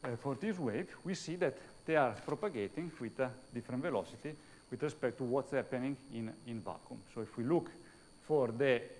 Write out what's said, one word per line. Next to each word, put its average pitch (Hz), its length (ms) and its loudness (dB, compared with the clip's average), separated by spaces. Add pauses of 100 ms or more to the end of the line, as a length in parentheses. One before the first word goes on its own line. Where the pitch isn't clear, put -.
uh, 123 140 -2
for 139 180 -2
this 185 240 -2
wave, 135 340 0 (120)
we 180 100 -2
see 165 220 -6
that 170 200 2 (280)
they 160 100 4
are 135 160 8 (160)
propagating 151 720 -2
with 117 220 -6
a 127 100 2 (220)
different 123 280 -4
velocity 143 540 -2 (340)
with 123 140 -4
respect 135 340 0
to 131 60 -2
what's 131 280 2
happening 131 440 0 (180)
in, 113 180 -4 (140)
in 117 140 -6
vacuum. 92 400 -10 (160)
So 117 60 -4
if 107 160 -8
we 117 80 0
look 165 260 4 (560)
for 139 220 6
the 120 320 6 (180)